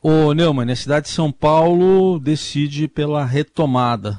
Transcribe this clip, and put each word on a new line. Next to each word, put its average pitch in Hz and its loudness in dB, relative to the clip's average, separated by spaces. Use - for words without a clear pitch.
Ô, 156 4
Neumann, 147 0
a 127 -2
cidade 147 -2
de - -12
São 156 -2
Paulo 175 2
decide 147 -4
pela 147 -4
retomada 123 -2